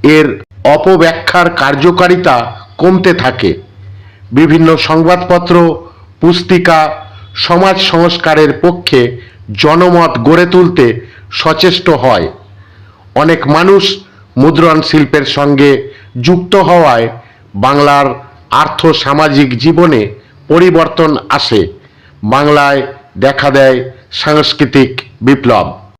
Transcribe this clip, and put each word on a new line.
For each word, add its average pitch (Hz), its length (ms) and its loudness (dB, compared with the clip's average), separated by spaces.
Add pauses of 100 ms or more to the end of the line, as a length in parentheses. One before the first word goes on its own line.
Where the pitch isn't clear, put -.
এর 147 380 2 (220)
অপব্যাখ্যার 165 840 2
কার্যকারিতা 170 1040 0 (220)
কমতে 185 360 0
থাকে। 123 400 -4 (760)
বিভিন্ন 160 460 2
সংবাদপত্র, 175 800 0 (680)
পুস্তিকা 175 580 2 (560)
সমাজ 185 460 0
সংস্কারের 165 680 0 (100)
পক্ষে 147 560 -2 (360)
জনমত 170 680 2
গড়ে 165 260 2
তুলতে 170 560 2 (300)
সচেষ্ট 175 580 -2
হয়। 117 380 0 (880)
অনেক 151 320 0
মানুষ 180 360 2 (540)
মুদ্রণ 156 440 2
শিল্পের 147 440 -2
সঙ্গে 139 680 -2 (300)
যুক্ত 180 340 0
হওয়ায় 151 540 2 (460)
বাংলার 143 520 0 (420)
আর্থ - 380 -2
সামাজিক 143 720 0
জীবনে 151 440 2 (460)
পরিবর্তন 160 680 2 (120)
আসে। 113 380 -2 (560)
বাংলায় 143 580 0 (360)
দেখা 135 320 -2
দেয় 131 420 0 (200)
সাংস্কৃতিক 147 880 -2 (200)
বিপ্লব। 120 460 0 (320)